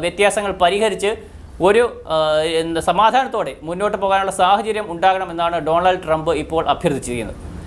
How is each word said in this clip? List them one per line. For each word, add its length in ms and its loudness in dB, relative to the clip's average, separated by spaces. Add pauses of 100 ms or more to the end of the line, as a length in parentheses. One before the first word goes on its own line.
വ്യത്യാസങ്ങൾ 480 0 (100)
പരിഹരിച്ച് 480 2 (560)
ഒരു, 140 6 (320)
ഏഹ്, 320 2 (140)
എന്താ, 280 -2
സമാധാനത്തോടെ 640 2 (160)
മുന്നോട്ട് 360 -2
പോകാനുള്ള 340 0
സാഹചര്യം 560 2
ഉണ്ടാകണമെന്നാണ് 600 0 (100)
ഡൊണാൾഡ് 400 2
ട്രംപ് 260 0 (120)
ഇപ്പോൾ 200 -2 (100)
അഭ്യർത്ഥിച്ചിരിക്കുന്നത്. 640 -4 (320)